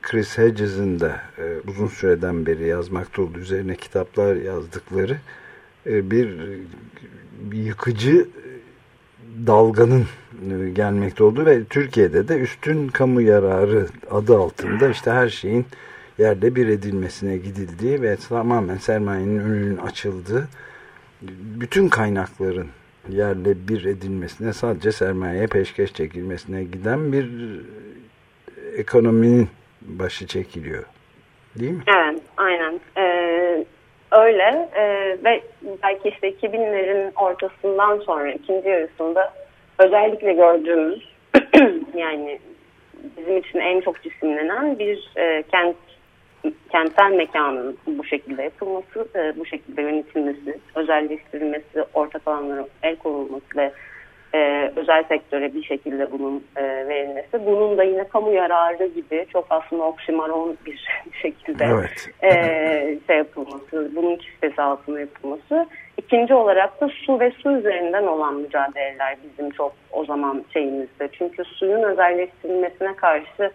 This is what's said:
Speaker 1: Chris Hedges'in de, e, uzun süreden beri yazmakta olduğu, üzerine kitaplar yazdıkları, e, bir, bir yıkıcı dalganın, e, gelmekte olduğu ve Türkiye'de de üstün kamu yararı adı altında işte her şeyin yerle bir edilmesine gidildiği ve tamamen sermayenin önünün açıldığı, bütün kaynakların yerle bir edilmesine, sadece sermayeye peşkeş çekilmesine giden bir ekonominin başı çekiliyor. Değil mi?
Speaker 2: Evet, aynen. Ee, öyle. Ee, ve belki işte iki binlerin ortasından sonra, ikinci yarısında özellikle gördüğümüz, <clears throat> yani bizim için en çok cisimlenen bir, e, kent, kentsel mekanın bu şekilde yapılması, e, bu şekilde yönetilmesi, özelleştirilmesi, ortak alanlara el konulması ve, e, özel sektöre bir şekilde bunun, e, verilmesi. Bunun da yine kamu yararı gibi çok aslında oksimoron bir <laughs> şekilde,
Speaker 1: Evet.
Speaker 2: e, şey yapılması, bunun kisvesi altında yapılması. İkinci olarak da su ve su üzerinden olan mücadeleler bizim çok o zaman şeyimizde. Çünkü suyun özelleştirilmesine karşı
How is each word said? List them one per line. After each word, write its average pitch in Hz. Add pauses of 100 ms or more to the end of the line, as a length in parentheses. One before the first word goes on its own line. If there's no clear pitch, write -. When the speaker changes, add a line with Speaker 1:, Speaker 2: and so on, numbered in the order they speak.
Speaker 1:
Chris 110
Hedges'in 101
de, 80 (260)
e, 82 (260)
uzun 101
süreden 87
beri 82
yazmakta 87
olduğu, 87
üzerine 95
kitaplar 98
yazdıkları, 95 (720)
e, 98
bir, 110 (1000)
bir 104
yıkıcı 110 (1200)
dalganın, 113 (460)
e, 92
gelmekte 101
olduğu 117
ve 131
Türkiye'de 107
de 156
üstün 147
kamu 127
yararı 101 (240)
adı 107
altında 104
işte 131
her 123
şeyin 113 (520)
yerle 107
bir 123
edilmesine 98
gidildiği 98
ve 104
tamamen 113
sermayenin 104
önünün 101
açıldığı, 101 (1120)
bütün 175
kaynakların 95 (420)
yerle 95
bir 104
edilmesine, 95
sadece 107
sermayeye 92
peşkeş 98
çekilmesine 90
giden 110
bir 135 (1500)
ekonominin 117 (320)
başı 90
çekiliyor. 82 (760)
Değil 127
mi? 180
Speaker 2:
Evet, 165 (180)
aynen. 175 (180)
Ee, 175 (460)
öyle. 226
Ee, 196
ve 226 (420)
belki 196
işte 196
iki 196
binlerin 196
ortasından 196
sonra, 151
ikinci 190
yarısında 165 (460)
özellikle 208
gördüğümüz, 170 (240)
<clears throat> 208
yani 147 (800)
bizim 185
için -
en 180
çok 180
cisimlenen 180
bir, 208
e, 160
kent, 175 (960)
kentsel 170
mekanın 143 (100)
bu -
şekilde 135
yapılması, 190
e, 156
bu 165
şekilde 147
yönetilmesi, 147 (160)
özelleştirilmesi, 151 (100)
ortak 151
alanlara 143 (180)
el 160
konulması 143 (120)
ve, 143 (640)
e, 143
özel 160
sektöre 143
bir 151
şekilde 139
bunun, 139 (120)
e, 139
verilmesi. 139
Bunun 208
da 190
yine 190
kamu 214
yararı 175
gibi 165
çok 175
aslında 165
oksimoron 160
bir 147 (160)
<laughs> -
şekilde, -
Speaker 1:
Evet. 110 (140)
Speaker 2:
e, 190 (760)
şey 160
yapılması, 147
bunun 170
kisvesi 160
altında 143
yapılması. 147 (300)
İkinci 240
olarak 202
da 294
su 269
ve 240
su 285
üzerinden 196
olan 156
mücadeleler 139
bizim 143
çok 143 (180)
o 156
zaman 143 (100)
şeyimizde. 139
Çünkü 175
suyun 202
özelleştirilmesine 185
karşı 175